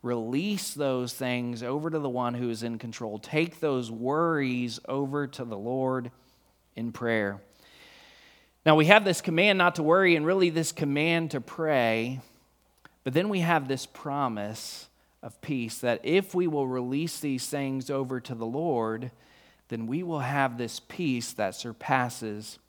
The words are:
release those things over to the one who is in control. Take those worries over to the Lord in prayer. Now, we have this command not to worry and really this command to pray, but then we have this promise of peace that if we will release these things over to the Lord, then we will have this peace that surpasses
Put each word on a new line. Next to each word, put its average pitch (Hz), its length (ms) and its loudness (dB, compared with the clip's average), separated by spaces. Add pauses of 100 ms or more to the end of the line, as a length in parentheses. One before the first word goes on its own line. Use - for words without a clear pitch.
release 127 720 -2
those 131 400 0
things 123 480 -2
over 143 260 -4
to 160 100 -2
the 139 120 -2
one 123 240 0
who 123 160 -2
is 113 120 -4
in 117 140 -4
control. 110 420 -8
Take 160 420 -2
those 127 300 0
worries 127 960 0
over 139 400 -2
to 127 200 -8
the 110 100 -8
Lord 127 540 -2 (680)
in 117 140 -4
prayer. 110 500 0 (1300)
Now, 156 80 8
we 156 120 6
have 208 180 10
this 185 160 2
command 190 380 4
not 175 180 6
to 160 80 0
worry 175 320 6
and 151 100 2
really 185 240 4
this 160 220 0
command 156 580 0
to 139 100 -4
pray, 123 760 0 (840)
but 131 80 -2
then 175 160 2
we 202 100 0
have 165 300 2
this 131 180 -4
promise 113 1000 -6 (340)
of - 180 -16
peace 120 380 -6
that 120 240 0
if 190 320 0
we 180 140 2
will 143 180 0
release 127 540 -2
these 135 260 -4
things 135 440 -4
over 131 280 -2
to 120 160 -8
the 113 100 -6
Lord, 120 680 -2 (560)
then 113 180 -6
we 143 160 -2
will 165 160 -4
have 131 400 0
this 117 220 -6
peace 131 540 -4
that 98 200 -2
surpasses 117 1040 -4 (100)